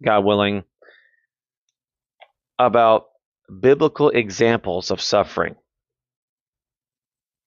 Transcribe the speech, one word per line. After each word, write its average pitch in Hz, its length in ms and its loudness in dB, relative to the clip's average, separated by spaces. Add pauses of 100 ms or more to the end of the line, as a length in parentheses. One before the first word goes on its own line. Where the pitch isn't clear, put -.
God 104 220 0
willing, 101 380 0 (1900)
about 113 480 2 (540)
biblical 143 500 2
examples 107 800 -2
of 95 100 -4
suffering. 92 560 -2 (1900)